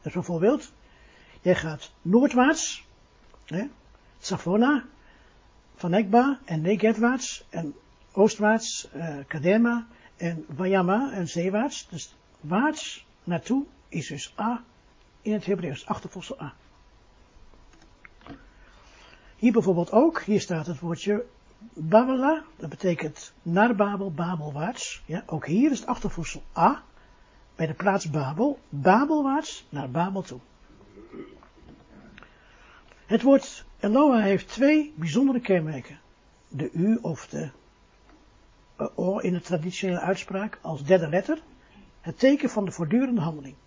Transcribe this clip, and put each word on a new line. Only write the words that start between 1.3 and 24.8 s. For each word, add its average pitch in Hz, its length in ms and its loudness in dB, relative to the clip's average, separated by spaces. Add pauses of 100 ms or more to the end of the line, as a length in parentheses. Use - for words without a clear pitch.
jij 180 140 4
gaat 156 360 -8 (100)
noordwaarts, 247 840 2 (600)
hè, 196 220 -6 (520)
Savona, 220 680 0 (920)
van 180 140 -6
Nekba 226 560 2
en 156 160 -4
Negetwaarts 220 880 0
en 165 240 -8 (380)
oostwaarts, 214 800 2
eh, 160 260 -8 (100)
Kadema 226 600 2 (280)
en 170 320 -6
Wayama 190 640 0
en 180 160 -6
zeewaarts. 190 600 -4
Dus - 280 -14 (240)
waarts 233 680 -4 (180)
naartoe 220 420 -2 (220)
is 160 200 -8
dus - 320 -12
A 240 240 -4 (580)
in 214 120 -4
het 208 120 -4
Hebreeuws, 180 400 -4
achtervoegsel - 560 -10
A. 143 120 -12 (2750)
Hier 233 160 2
bijvoorbeeld 175 400 2
ook, 311 300 4
hier 202 200 2
staat 160 240 -4
het 170 140 -8
woordje 202 460 -4 (480)
Babela, 254 680 2 (120)
dat 156 140 -12
betekent - 720 -6
naar 202 340 2
Babel, 196 360 -2
Babelwaarts. 156 920 -6